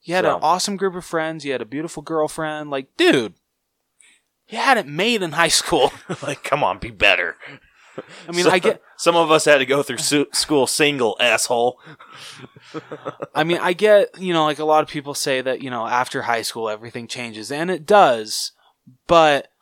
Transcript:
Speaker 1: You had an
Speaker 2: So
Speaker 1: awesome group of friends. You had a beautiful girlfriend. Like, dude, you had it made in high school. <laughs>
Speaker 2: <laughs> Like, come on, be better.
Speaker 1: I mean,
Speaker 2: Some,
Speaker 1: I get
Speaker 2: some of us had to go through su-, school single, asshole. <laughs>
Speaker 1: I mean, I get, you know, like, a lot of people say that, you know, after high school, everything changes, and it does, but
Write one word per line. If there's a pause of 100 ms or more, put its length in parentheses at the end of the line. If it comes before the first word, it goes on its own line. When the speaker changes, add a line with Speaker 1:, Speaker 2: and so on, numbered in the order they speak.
Speaker 1:
You
had
an
Speaker 2:
So
Speaker 1:
awesome
group
of
friends.
You
had
a
beautiful
girlfriend.
Like,
dude, (1120)
you
had
it
made
in
high
school.
<laughs>
Speaker 2:
<laughs>
Like,
come
on,
be
better. (960)
Speaker 1:
I
mean,
Speaker 2:
Some,
Speaker 1:
I
get (140)
Speaker 2:
some
of
us
had
to
go
through
su-,
school
single,
asshole. (840)
<laughs>
Speaker 1:
I
mean,
I
get,
you
know,
like,
a
lot
of
people
say
that,
you
know,
after
high
school,
everything
changes,
and
it
does, (560)
but (140)